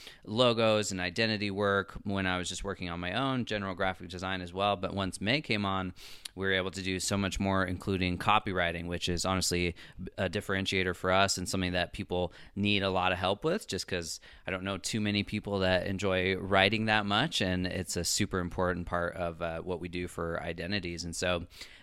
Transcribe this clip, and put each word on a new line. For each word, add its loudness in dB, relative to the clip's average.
logos 4
and -2
identity 0
work 2
when 0
I 0
was -4
just -6
working -6
on -6
my -4
own, 0
general -4
graphic -2
design -4
as -8
well. 2
But -4
once -2
Meg 0
came 0
on, -2
we -4
were 4
able 2
to -8
do 0
so 0
much 0
more, 2
including 0
copywriting, 2
which -4
is 0
honestly 2
a 2
differentiator 0
for 0
us 4
and -6
something 0
that 0
people -2
need 4
a 2
lot 2
of 0
help 0
with, -2
just -4
'cause -4
I -4
don't -4
know -2
too -2
many 2
people -2
that 4
enjoy 2
writing 4
that 2
much, 2
and 2
it's -4
a 0
super 0
important 0
part -2
of, -4
uh, -4
what -4
we -6
do -4
for -4
identities. -4
And -6
so 0